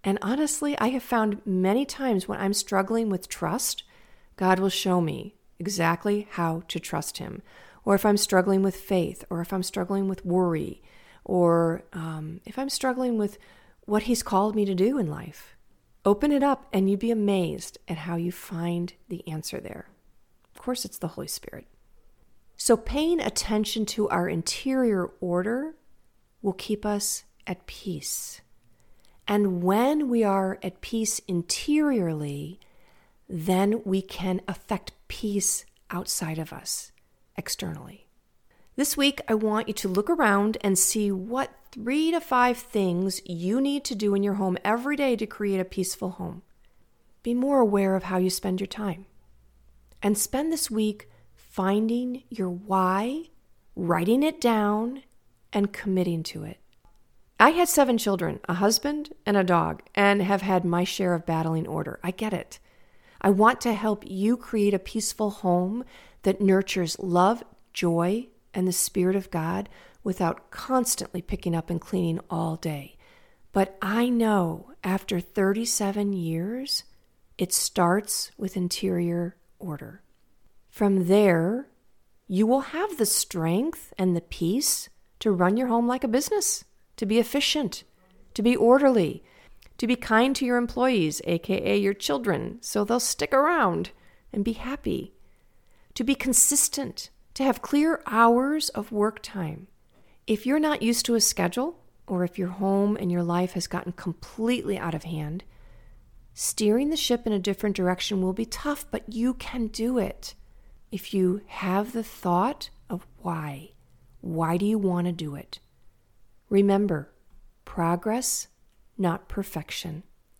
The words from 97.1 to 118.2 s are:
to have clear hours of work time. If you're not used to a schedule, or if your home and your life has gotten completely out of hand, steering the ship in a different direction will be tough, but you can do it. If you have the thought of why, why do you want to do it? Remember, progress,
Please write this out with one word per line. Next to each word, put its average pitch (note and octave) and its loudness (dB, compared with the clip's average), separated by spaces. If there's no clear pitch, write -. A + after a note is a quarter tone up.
to C4+ -4
have C4 2
clear D#4 2
hours A#3+ 4
of - -8
work G#3+ 0
time. D#3 -8
If G#3+ 0
you're C#4 2
not D4+ 0
used A#3 2
to A#3+ 2
a A3 2
schedule, A#3+ 0
or F3+ 0
if F3+ -4
your F3+ -2
home G3 0
and F3+ -2
your F3 0
life F3 0
has F3 -4
gotten F3+ -6
completely A3 -4
out E3+ -4
of D3+ -8
hand, D#3+ -8
steering A3+ 2
the D#4+ 0
ship A#3+ 0
in A3 0
a G3+ 0
different G3 -2
direction F3+ 0
will F#3 0
be A3+ -4
tough, D4 -6
but - -8
you A#3+ 0
can B3 -6
do A#3 -2
it. - -4
If - -10
you F#3+ 2
have G3 -2
the A#3 -4
thought F#3+ -2
of F3+ -8
why, D#3 -8
why E3 0
do F#3+ 2
you G#3+ 2
want F3+ 2
to F3 0
do D#3 -6
it? - -14
Remember, G3 4
progress, F3+ -2